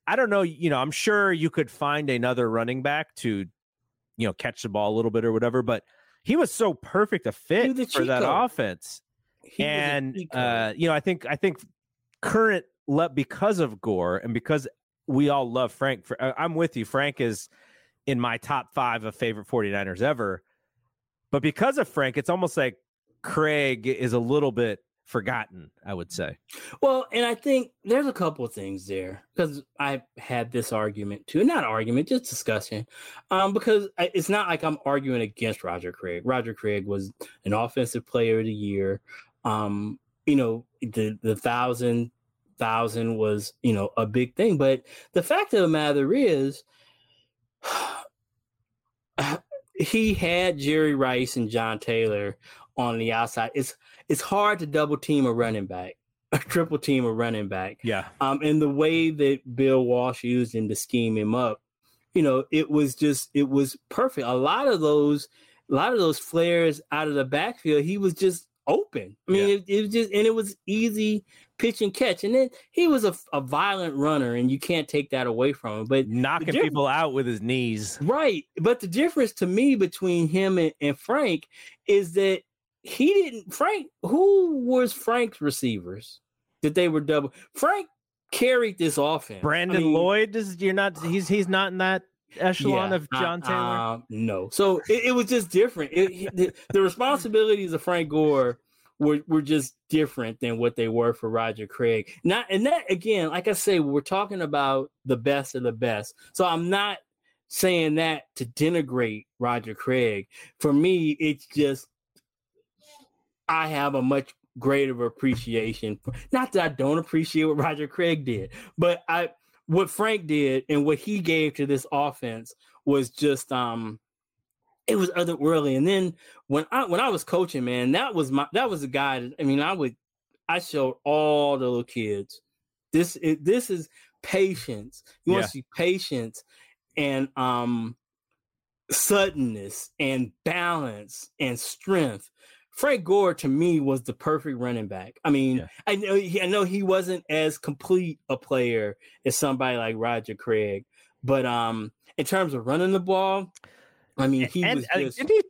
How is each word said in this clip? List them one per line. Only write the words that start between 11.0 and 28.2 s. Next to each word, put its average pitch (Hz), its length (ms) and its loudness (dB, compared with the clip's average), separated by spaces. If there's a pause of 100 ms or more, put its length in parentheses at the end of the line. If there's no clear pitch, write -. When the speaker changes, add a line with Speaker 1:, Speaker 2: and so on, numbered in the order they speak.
Speaker 1:
think, 180 280 -4
I 147 80 -4
think 180 220 -2 (640)
current 214 420 2 (220)
le-, 156 240 2
because 180 480 0
of 117 220 -2
Gore 90 380 0
and 117 140 -6
because 131 360 -2 (400)
we 143 200 4
all 139 220 0
love 123 220 0
Frank, 131 340 -2
Fr-, 123 140 -6
I, 131 180 -2
I'm 165 160 -2
with 160 220 0
you. 117 80 -4
Frank 139 360 -2
is 113 280 -2 (580)
in 131 140 0
my 120 160 -2
top 131 380 -4
five 120 300 0
of 110 120 -8
favorite 110 300 -4
forty-niners 101 560 -2
ever. 117 400 -2 (920)
But 143 100 0
because 233 360 0
of 233 100 0
Frank, 135 300 -2
it's 135 100 -4
almost 180 280 0
like 131 200 0 (460)
Craig 143 640 0
is 127 260 0
a 123 60 4
little 135 340 2
bit 110 260 0 (260)
forgotten, 104 640 -6 (140)
I 101 80 -10
would 87 180 -8
say. - 280 -8 (420)
Speaker 2:
Well, 262 320 2
and 240 140 0
I 233 80 0
think 262 380 0 (120)
there's 254 220 2
a 262 60 -2
couple 156 320 -4